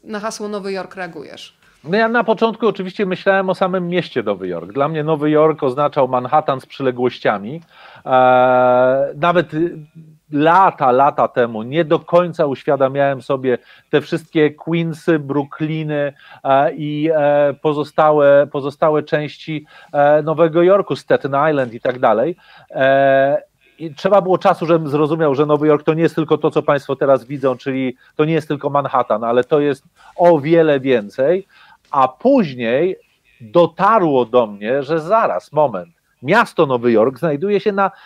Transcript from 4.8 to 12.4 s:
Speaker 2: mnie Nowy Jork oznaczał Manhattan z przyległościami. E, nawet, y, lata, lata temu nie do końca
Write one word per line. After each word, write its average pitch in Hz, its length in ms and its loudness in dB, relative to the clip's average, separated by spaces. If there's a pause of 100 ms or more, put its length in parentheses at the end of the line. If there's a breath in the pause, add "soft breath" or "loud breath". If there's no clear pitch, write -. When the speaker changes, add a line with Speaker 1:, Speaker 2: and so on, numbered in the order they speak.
Speaker 2:
mnie 156 160 -4
Nowy 151 260 -2
Jork 151 320 2
oznaczał 139 460 0
Manhattan 131 520 -2
z - 60 -20
przyległościami. 123 920 -4 (460 loud breath)
E, - 40 -4 (1080)
nawet, 170 380 0
y, 165 240 -4 (540)
lata, 156 600 2
lata 135 360 2
temu 117 340 -2
nie 143 220 -2
do 160 140 0
końca 170 480 0